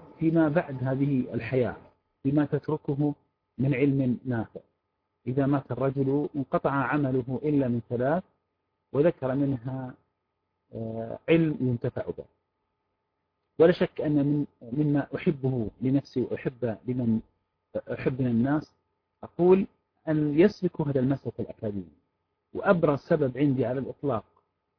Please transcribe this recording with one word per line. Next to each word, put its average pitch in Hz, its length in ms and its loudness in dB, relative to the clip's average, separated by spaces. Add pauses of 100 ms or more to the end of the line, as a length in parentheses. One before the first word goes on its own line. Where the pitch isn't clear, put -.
(180)
فيما 160 300 2
بعد 143 360 -2
هذه 135 500 0
الحياة 113 420 -2 (480)
بما 143 200 2
تتركه 147 680 -2 (440)
من 139 160 0
علم 135 500 2
نافع. 117 360 -6 (640)
إذا 131 200 0
مات 139 240 0
الرجل 135 640 0
انقطع 147 340 -2
عمله 131 760 0
إلا 143 240 2
من 120 200 0
ثلاث، 131 340 0 (720)
وذكر 131 420 0
منها، 131 600 -4 (800)
آه، 113 440 -8 (100)
علم 160 320 4
ينتفع 123 420 -2 (160)
به. - 60 -10 (1300)
ولا 165 140 8
شك - 280 -2
أن 151 120 0
من، 147 340 2 (260)
مما 143 340 0 (100)
أحبه 131 540 -2 (100)
لنفسي 131 400 0
وأحب 113 560 -4 (120)
لمن 120 320 0 (720)
أحب 131 300 -4
من 127 40 0
الناس، 127 480 0 (480)
أقول 180 440 2 (420)
أن 151 300 0
يسلكوا 175 500 2
هذا 139 120 0
المسلك 127 400 -2
الأكاديمي. 101 520 -8 (640)
وأبرز 160 440 2
سبب 135 400 0
عندي 131 280 2
على 127 140 -2
الإطلاق 123 440 -4 (540)